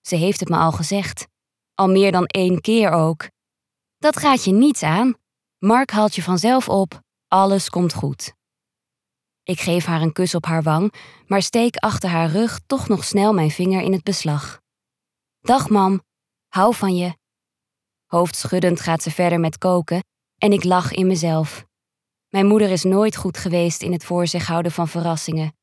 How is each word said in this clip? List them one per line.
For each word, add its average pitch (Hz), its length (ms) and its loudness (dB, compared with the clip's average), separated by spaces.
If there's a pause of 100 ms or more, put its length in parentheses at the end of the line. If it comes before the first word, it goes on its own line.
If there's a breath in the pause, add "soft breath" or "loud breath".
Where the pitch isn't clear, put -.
Ze - 160 -6
heeft 180 240 0
het 175 80 -6
me 165 80 0
al 160 160 2
gezegd. 190 540 -6 (480)
Al 190 140 2
meer 190 240 4
dan 180 140 2
één 180 340 0
keer 214 300 2
ook. 160 380 0 (680)
"Dat 302 200 0
gaat 269 280 2
je 190 80 2
niets 254 300 4
aan. 202 320 2 (440)
Mark 240 320 2
haalt 214 240 2
je 180 80 -6
vanzelf 208 460 0
op. 196 320 -2 (280)
Alles 196 420 2
komt 170 220 0
goed." - 440 -8 (1040)
Ik 180 180 -6
geef 170 240 0
haar 170 160 -2
een 160 120 0
kus 180 220 -2
op 170 100 -2
haar 165 180 0
wang, 160 320 0 (320 loud breath)
maar 196 160 0
steek 233 340 0
achter 208 340 -2
haar 165 200 0
rug 220 360 -2
toch - 220 -4
nog 196 160 0
snel 208 280 2
mijn 160 180 2
vinger 190 320 -2
in 190 100 0
het 185 100 -2
beslag. 147 580 -4 (800)
"Dag, 254 280 0
mam. 196 340 2 (460)
Hou 208 260 2
van 185 220 -2
je." 175 200 -4 (880)
Hoofdschuddend 175 720 0
gaat 165 220 -2
ze 165 80 -6
verder 170 300 0
met 160 180 -2
koken 180 460 -2 (340)
en 202 140 2
ik 202 120 0
lach 180 280 0
in 185 140 0
mezelf. 160 600 -2 (600)
Mijn 196 180 0
moeder 208 240 4
is 180 120 -2
nooit 196 340 2
goed 180 220 -6
geweest 170 440 -2
in 180 100 -4
het 170 120 -4
voor 175 220 -2
zich 165 200 -4
houden 170 260 -2
van 170 160 -2
verrassingen. 160 760 -4